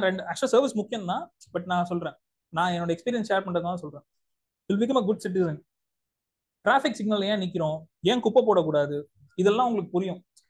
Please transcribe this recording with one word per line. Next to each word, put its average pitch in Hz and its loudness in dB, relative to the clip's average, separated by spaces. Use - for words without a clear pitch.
ரெண்டு, 190 0
actually 175 -4
service 262 4
முக்கியம் 208 -6
தான், 226 -4
but 175 -6
நான் 175 0
சொல்றேன், 170 -6
நான் 175 0
என்னோட 170 -2
experience 226 -4
share 190 0
பண்றது 175 -2
தான் 180 -6
சொல்றேன். 147 -14
You - 0
will 202 0
become 247 2
a 208 0
good 214 0
citizen. 180 -2
Traffic 269 2
signal 208 0
ஏன் 202 0
நிக்கிறோம், 165 -2
ஏன் 226 2
குப்பை 226 4
போடக்கூடாது, 156 2
இதெல்லாம் 214 4
உங்களுக்கு 202 -4
புரியும். 180 -2